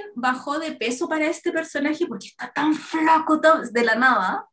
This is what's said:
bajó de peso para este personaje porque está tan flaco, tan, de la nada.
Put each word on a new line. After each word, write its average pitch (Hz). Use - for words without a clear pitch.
bajó 254
de 320
peso 247
para 311
este 330
personaje 311
porque 220
está -
tan 302
flaco, 311
tan, 311
de 233
la 226
nada. 240